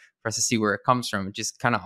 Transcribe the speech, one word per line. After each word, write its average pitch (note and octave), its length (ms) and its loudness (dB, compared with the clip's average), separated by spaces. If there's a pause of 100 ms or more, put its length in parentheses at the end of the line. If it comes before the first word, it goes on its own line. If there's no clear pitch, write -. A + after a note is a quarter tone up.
(200)
for A2+ 80 -6
us G#2+ 60 -2
to - 80 -2
see A#2 160 2
where G#2+ 160 2
it - 100 -4
comes B2 240 2
from, G2 200 -4
it G2+ 60 -10
just - 260 -8
kinda A#2 260 2